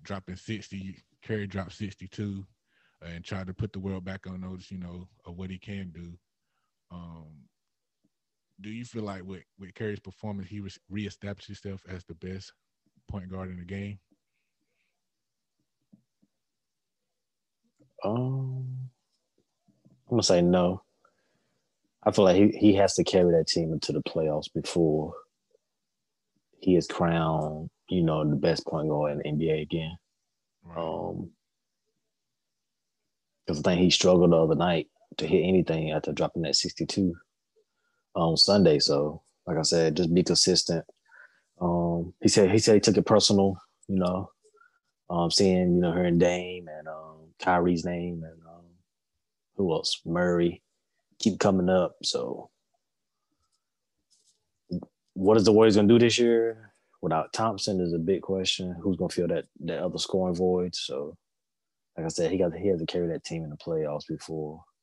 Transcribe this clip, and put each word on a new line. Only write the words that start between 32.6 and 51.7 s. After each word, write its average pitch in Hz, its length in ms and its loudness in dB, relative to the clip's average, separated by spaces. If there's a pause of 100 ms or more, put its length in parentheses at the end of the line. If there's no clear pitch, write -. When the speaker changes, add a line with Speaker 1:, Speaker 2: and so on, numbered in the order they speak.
Speaker 2:
'cause 80 120 -4
I - 20 -8
think 90 200 2
he 90 80 6
struggled 90 420 6
the 82 60 6
other 80 180 4
night 82 340 0 (280)
to 160 100 -6
hit 90 160 2
anything 80 480 0
after 78 200 -4
dropping 82 320 -4
that 69 120 -4
sixty-two 87 600 -2 (1000)
on 82 220 0
Sunday. 87 420 6
So, 76 420 0 (240)
like 82 120 -4
I 80 60 -2
said, 80 340 2
just 85 160 2
be 90 100 4
consistent. 85 640 2 (720)
Um, 87 640 -2
he 107 80 2
said, 98 220 4
he 110 80 4
said 107 160 4
he 101 60 8
took 101 160 4
it 95 80 2
personal, 98 520 4 (300)
you 98 120 -2
know, 92 320 -2 (760)
um, 87 220 0
seeing, 92 440 4
you 90 60 4
know, 87 120 0
hearing 87 260 2
Dame 90 480 0
and, 78 200 -16
um, 78 520 -18
Kyrie's 87 460 2
name 87 380 -6
and, 80 240 -18
um, 85 180 -20 (880)
who 95 160 0
else? - 340 -4
Murray 87 580 0 (560)
keep 92 200 0
coming 95 300 2
up. 90 340 2